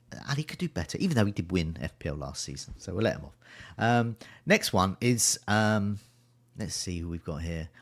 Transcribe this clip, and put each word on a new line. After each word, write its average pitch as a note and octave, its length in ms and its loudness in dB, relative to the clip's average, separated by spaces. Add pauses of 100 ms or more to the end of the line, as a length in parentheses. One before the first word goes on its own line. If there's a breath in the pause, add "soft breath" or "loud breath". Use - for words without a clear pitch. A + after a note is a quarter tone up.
(300)
Ali C#3+ 140 -2
could - 140 -12
do F3 120 -2
better, - 300 -4
even E3+ 180 2
though G#2 80 6
he G2+ 80 0
did E2+ 180 -4
win E2 300 2
F - 180 -8
P - 80 -6
L D2 80 -4
last C#2+ 280 -8
season. - 340 -12
So - 160 -10
we'll G2+ 100 0
let A2 140 0
him D2 80 -12
off. - 120 -18 (400 loud breath)
Um, A#2 380 2 (300 loud breath)
next - 260 4
one F#2 300 4
is, A#2+ 360 4 (120)
um, G#2 500 4 (580 soft breath)
let's G2 180 -6
see F2 240 -4
who E2+ 100 -6
we've E2+ 160 -8
got D#2 160 -6
here. E2 260 -6 (140 soft breath)